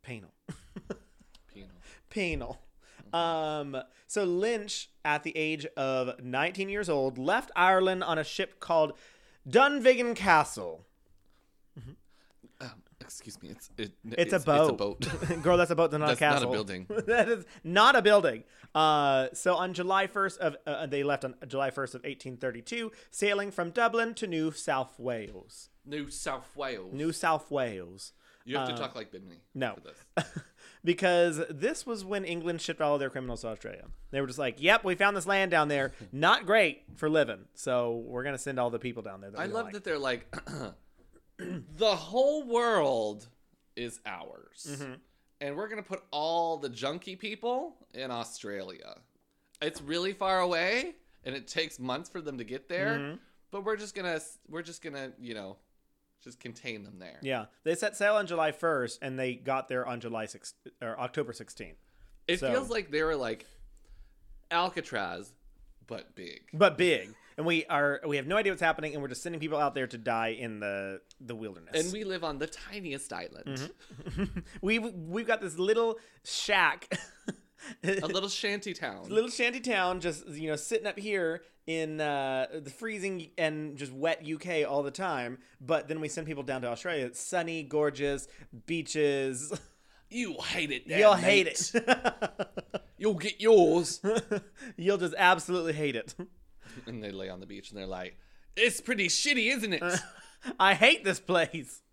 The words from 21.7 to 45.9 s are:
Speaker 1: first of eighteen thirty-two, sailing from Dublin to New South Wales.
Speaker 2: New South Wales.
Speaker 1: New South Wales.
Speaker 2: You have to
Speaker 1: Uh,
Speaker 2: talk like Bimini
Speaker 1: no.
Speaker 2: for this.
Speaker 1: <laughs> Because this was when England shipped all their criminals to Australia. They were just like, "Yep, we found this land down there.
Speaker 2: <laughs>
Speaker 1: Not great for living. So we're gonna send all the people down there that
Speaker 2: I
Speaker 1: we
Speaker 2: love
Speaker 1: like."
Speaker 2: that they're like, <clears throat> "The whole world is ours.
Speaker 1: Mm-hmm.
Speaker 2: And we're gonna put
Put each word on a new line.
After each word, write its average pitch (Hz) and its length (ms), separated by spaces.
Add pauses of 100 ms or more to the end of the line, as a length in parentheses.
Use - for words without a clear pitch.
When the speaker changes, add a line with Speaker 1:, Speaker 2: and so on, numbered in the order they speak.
Speaker 1:
first 135 240
of 127 100
eighteen 131 320
thirty-two, 135 560 (180)
sailing 202 400
from 175 200
Dublin 233 440
to 220 120
New 160 260
South 131 460
Wales. 110 720 (160)
Speaker 2:
New 143 240
South 135 440
Wales. 117 380
Speaker 1:
New 151 200
South 156 380
Wales. 98 600 (320)
Speaker 2:
You 127 140
have 131 100
to 120 60
Speaker 1:
Uh, 120 40
Speaker 2:
talk 113 160
like 113 160
Bimini 92 300 (140)
Speaker 1:
no. 123 200
Speaker 2:
for - 60
this. - 520
Speaker 1:
<laughs> 156 100 (400)
Because 175 680
this 175 340
was 214 220
when 196 180
England 170 380
shipped 160 180
all 147 160
their 135 140
criminals 123 320
to 113 60
Australia. - 360 (280)
They 139 100
were 135 40
just 127 120
like, 135 240
"Yep, 208 200
we 185 120
found 202 200
this 175 120
land 190 240
down 156 180
there. 139 240 (100)
Speaker 2:
<laughs> - 100
Speaker 1:
Not 180 340
great 196 360 (140)
for 156 140
living. 117 300 (140)
So 120 420 (100)
we're 123 160
gonna 139 160
send 135 200
all 120 120
the 117 80
people 120 240
down 98 180
there 98 100
that 110 100
Speaker 2:
I 180 60
Speaker 1:
we 202 60
Speaker 2:
love 226 140
Speaker 1:
like." 208 80
Speaker 2:
that 202 100
they're 160 140
like, 127 360 (120)
<clears throat> - 920 (380)
"The 202 200
whole 262 480
world 151 840 (480)
is 117 300
ours. - 640
Speaker 1:
Mm-hmm. 139 220 (500)
Speaker 2:
And 143 140
we're 208 120
gonna 214 140
put 185 200 (100)